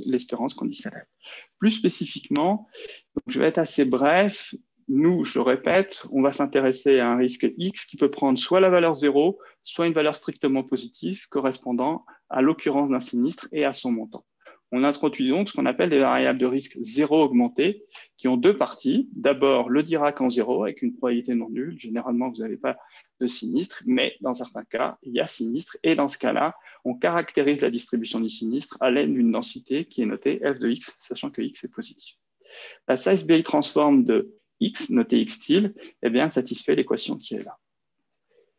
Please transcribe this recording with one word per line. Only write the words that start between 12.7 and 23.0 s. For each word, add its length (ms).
d'un 100
sinistre 520
et 140
à 80
son 180
montant. 340
On 120
introduit 460
donc 200
ce 40
qu'on 120
appelle 240
des 100
variables 380
de 80
risque 360
zéro 420
augmentées, 600
qui 100
ont 100
deux 200
parties. 560
D'abord, 560
le 120
Dirac 400
en 80
zéro, 340
avec 180
une 140
probabilité 380
non 160
nulle. 300
Généralement, 500
vous 120
n'avez 160
pas 200